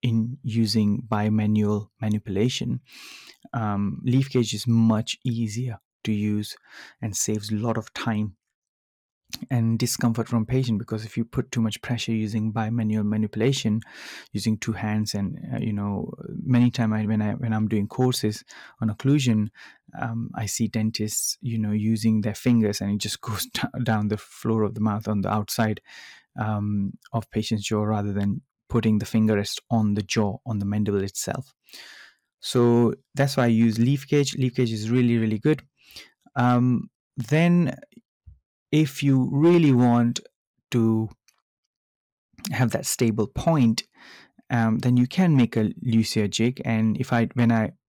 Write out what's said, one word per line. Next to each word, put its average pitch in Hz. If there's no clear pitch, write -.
in 117
using 107
bimanual 107
manipulation. 107
Um, 101
leaf 131
gauge 120
is 107
much 113
easier 117
to 113
use 104
and 110
saves 107
a 107
lot 110
of -
time 107
and 113
discomfort 117
from 113
patient, 120
because 110
if -
you 117
put -
too 120
much 110
pressure -
using 110
bimanual 107
manipulation, 107
using 110
two 110
hands, 107
and, 101
uh, 117
you 107
know, 101
many 123
time 113
I, 107
when 107
I, 104
when 117
I'm 110
doing 104
courses 123
on 113
occlusion, 123
um, 113
I 110
see 110
dentists, 110
you 113
know, 107
using 110
their 101
fingers 110
and 101
it 104
just -
<laughs> -
goes 107
d-, -
down 107
the 104
floor 110
of 104
the 110
mouth 104
on 107
the 95
outside, 107
um, 104
of 113
patient's 110
jaw 107
rather 104
than 101
putting 107
the 98
finger 110
rest -
on 107
the 101
jaw, 104
on 107
the 101
mandible 101
itself. -
So 120
that's 135
why 123
I -
use 113
leaf 135
gauge. 143
Leaf 127
gauge 117
is 110
really, 120
really 110
good. 151
Um, 123
then 170
if 151
you 135
really 156
want 120
to 113
have 113
that -
stable 110
point, 131
um, 113
then 123
you 123
can 175
make 120
a 107
Lucia 113
jig. 120
And 110
if -
I, 117
when 117
I 110